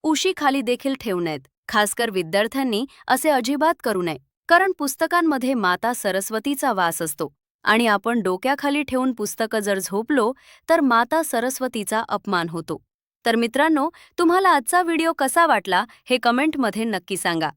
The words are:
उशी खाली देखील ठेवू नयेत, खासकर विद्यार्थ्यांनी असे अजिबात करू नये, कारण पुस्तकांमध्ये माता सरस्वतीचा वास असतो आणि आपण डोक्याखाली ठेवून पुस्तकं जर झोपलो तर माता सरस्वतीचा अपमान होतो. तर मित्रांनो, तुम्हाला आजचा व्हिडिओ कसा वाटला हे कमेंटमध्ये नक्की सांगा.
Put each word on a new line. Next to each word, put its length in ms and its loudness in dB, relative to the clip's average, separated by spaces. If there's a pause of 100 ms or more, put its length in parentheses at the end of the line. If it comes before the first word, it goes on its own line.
उशी 340 0
खाली 240 0
देखील 380 -2
ठेवू 200 -4
नयेत, 200 -4 (280)
खासकर 420 0
विद्यार्थ्यांनी 760 -2 (220)
असे 220 2
अजिबात 540 0
करू 180 -2
नये, 160 -4 (320)
कारण 300 4
पुस्तकांमध्ये 760 0
माता 400 0
सरस्वतीचा 800 -2
वास 280 0
असतो 300 -6 (340)
आणि 220 4
आपण 340 0
डोक्याखाली 600 -2
ठेवून 300 -2
पुस्तकं 460 -4
जर 200 -2
झोपलो 520 0 (380)
तर 120 4
माता 420 2
सरस्वतीचा 840 -4
अपमान 400 -2
होतो. 280 -8 (480)
तर 100 2
मित्रांनो, 540 2 (280)
तुम्हाला 320 4
आजचा 320 2
व्हिडिओ 320 0
कसा 320 2
वाटला 380 2 (260)
हे 80 2
कमेंटमध्ये 680 0
नक्की 340 -4
सांगा. 400 -2